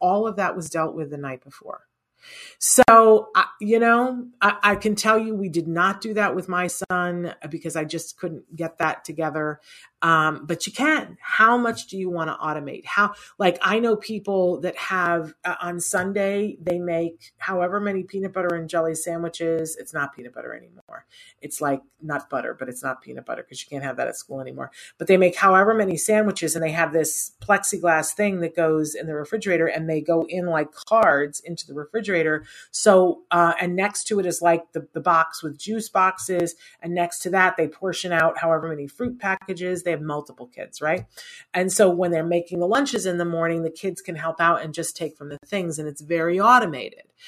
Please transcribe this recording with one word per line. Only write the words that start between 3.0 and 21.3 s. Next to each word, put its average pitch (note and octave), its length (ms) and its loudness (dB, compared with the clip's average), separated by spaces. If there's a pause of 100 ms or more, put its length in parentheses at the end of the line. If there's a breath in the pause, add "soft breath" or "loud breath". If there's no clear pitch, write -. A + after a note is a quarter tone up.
I, F#3+ 100 4 (140)
you A3 180 2
know, A#3+ 480 2 (160)
I, G3+ 220 2
I G3+ 100 4
can G#3 220 -2
tell A3 200 4
you A3 160 -2
we G3 160 -4
did D#3+ 200 -4
not F#3 320 0
do A3 140 -8
that G3+ 200 0
with F3+ 140 -6
my F3+ 180 -2
son, F3 760 -4
uh, E3 80 -14
because D#3 280 -8
I D#3 80 -4
just D#3 340 -10
couldn't D#3+ 380 -12
get D#3+ 220 -8
that - 260 -2
together. D3+ 560 -6 (400 loud breath)
Um, D#3 460 2
but E3+ 200 -4
you G3+ 60 -10
can. D4 480 -2
How A#3 360 4
much A#3 320 -2
do F#3+ 100 -10
you F#3 100 -4
wanna E3 320 -4
automate? D3+ 440 -8
How, G3+ 300 0 (240 loud breath)
like, G3 240 4
I G3+ 180 2
know A#3 160 2
people F#3+ 640 0
that E3+ 160 -6
have, E3+ 580 -2 (100)
uh, F3 160 -4
on F3 200 -6
Sunday, G3 800 -2
they F3 180 -2
make E3+ 600 -4
however F#3 420 -2
many G3 240 -4
peanut F#3+ 280 -8
butter F3 220 -2
and E3 140 -6
jelly E3 260 0
sandwiches. E3 840 -4
It's - 160 -16
not C#3+ 220 -4
peanut B2 200 -18
butter A#2+ 200 -12
anymore. - 520 -20 (340 loud breath)